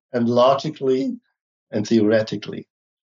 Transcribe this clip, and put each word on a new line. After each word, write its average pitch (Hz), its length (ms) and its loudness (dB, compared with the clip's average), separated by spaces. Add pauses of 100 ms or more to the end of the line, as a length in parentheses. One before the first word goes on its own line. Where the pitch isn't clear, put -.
(120)
and 117 160 0
logically 131 880 0 (540)
and 107 120 -4
theoretically. 107 840 0 (340)